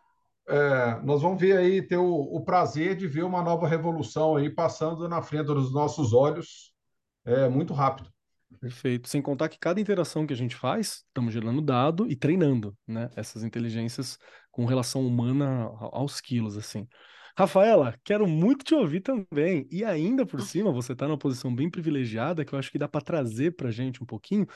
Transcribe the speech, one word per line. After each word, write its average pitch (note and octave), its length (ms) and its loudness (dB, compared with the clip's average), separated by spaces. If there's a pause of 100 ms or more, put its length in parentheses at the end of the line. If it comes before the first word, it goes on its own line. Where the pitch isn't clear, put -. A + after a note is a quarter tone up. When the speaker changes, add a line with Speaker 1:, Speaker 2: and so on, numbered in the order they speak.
(480)
Speaker 1:
é, C3+ 560 2
nós C#3+ 180 2
vamos F3 200 2
ver F#3+ 160 6
aí, F#3 240 4
ter F3 160 -2
o, F3+ 120 4
o D#3+ 360 -2
prazer F3+ 500 2
de F#3 140 -6
ver D3+ 140 -2
uma F3+ 200 -2
nova E3+ 240 0
revolução D#3 720 0
aí D3 120 0
passando E3 600 -2
na E3 120 -2
frente D3+ 260 -4
dos C3+ 260 0
nossos C#3+ 400 0
olhos, D3+ 600 2 (520)
é, B2+ 240 4
muito D#3 240 0
rápido. C#3 360 0 (520)
Speaker 2:
Perfeito. B2 480 -4
Sem D3 120 0
contar C#3+ 280 -2
que - 100 -14
cada F3+ 220 0
interação F3+ 440 0
que D3 60 -6
a B2 60 -2
gente B2 180 -2
faz, F#3+ 500 -4
estamos A#2 280 -4
gerando A#2 280 -2
dado D3+ 480 2
e D3 60 -2
treinando, C#3 580 2 (140)
né, A#2 300 -6
essas G#2+ 260 -10
inteligências A#2 720 -6 (320)
com B2 140 -4
relação B2+ 420 0
humana B2 600 0
a-, A2+ 320 -10
aos C#3 240 -4
quilos, A2 340 -4
assim. G#2 320 -10 (500)
Rafaela, F#3+ 640 6
quero G#3 240 2
muito F#3 380 2
te - 100 2
ouvir F#3+ 280 2
também. E3+ 680 0
E F#3+ 140 -6
ainda G#3 420 0
por D3 140 -8
cima, F3+ 320 0
você B2 240 -4
tá C3 100 -4
numa D3+ 120 -2
posição B2+ 360 -4
bem C#3+ 160 -2
privilegiada, D3 760 -2
que - 80 -10
eu C#3 40 -4
acho C3+ 140 -6
que D3 80 -6
dá C#3+ 80 -2
pra D3+ 140 -4
trazer C#3 560 -2
pra B2+ 140 -4
gente B2 300 -6
um A#2 40 -10
pouquinho F#3 500 -2